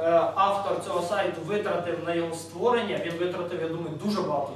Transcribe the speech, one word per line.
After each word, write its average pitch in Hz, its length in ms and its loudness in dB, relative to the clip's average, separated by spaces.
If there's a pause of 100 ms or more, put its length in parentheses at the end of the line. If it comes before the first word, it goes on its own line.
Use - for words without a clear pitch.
(340)
автор 196 500 2
цього 180 180 -2
сайту 180 420 0
витратив 175 600 0
на 170 80 0
його 165 200 0
створення, 214 720 0
він 165 140 -4
витратив, 175 440 -2
я 160 60 -2
думаю, 165 220 -4 (140)
дуже 208 160 0
багато - 360 -2